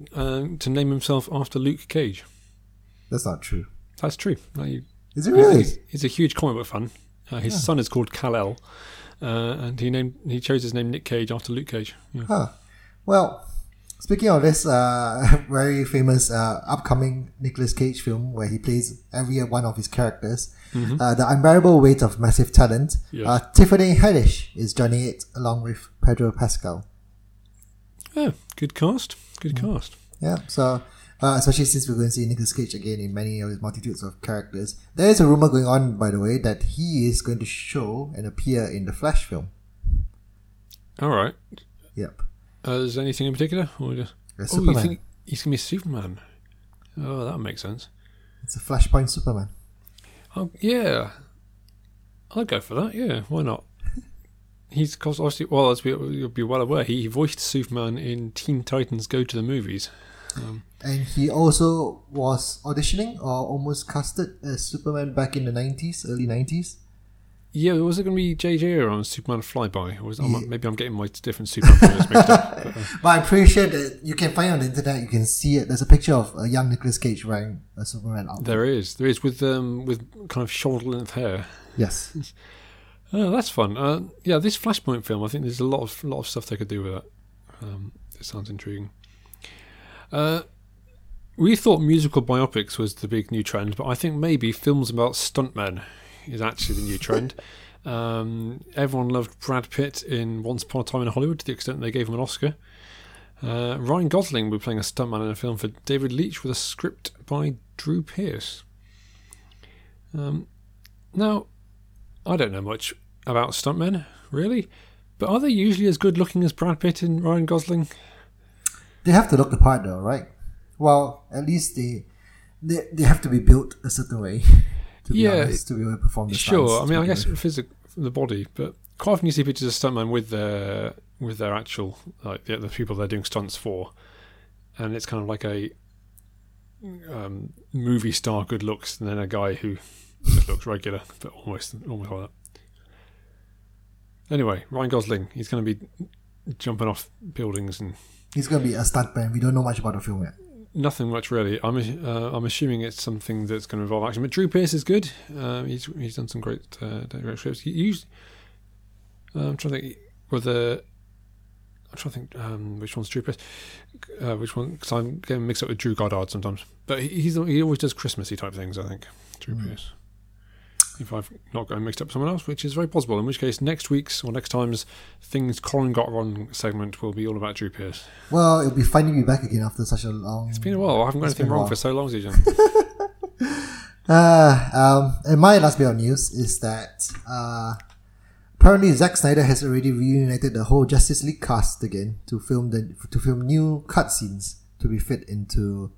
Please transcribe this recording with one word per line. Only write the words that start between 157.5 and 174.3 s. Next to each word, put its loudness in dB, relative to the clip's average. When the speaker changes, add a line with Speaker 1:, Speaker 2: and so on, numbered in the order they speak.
Speaker 1:
He, -6
he -2
used, -2
uh, -6
I'm -6
trying -6
to -6
think, -16
were -2
the, -2
I'm -18
trying -10
to -14
think, -18
um, -10
which -12
one's -8
Drew -6
Pearce? -8
Uh, -4
which -10
one? -8
'Cause -12
I'm -4
getting -6
mixed -6
up -8
with -6
Drew -2
Goddard -4
sometimes. -8
But -4
he, -6
he's, 0
he 0
always 0
does -2
Christmassy -8
type -10
things, -12
I -8
think. -12
Drew -10
Speaker 2:
Hmm. -8
Speaker 1:
Pearce. -14
If -10
I've -8
not -6
got -6
him -4
mixed -8
up -10
with -18
someone -2
else, -6
which -8
is -6
very -2
possible. -2
In -2
which -6
case, -4
next -4
week's -2
or -6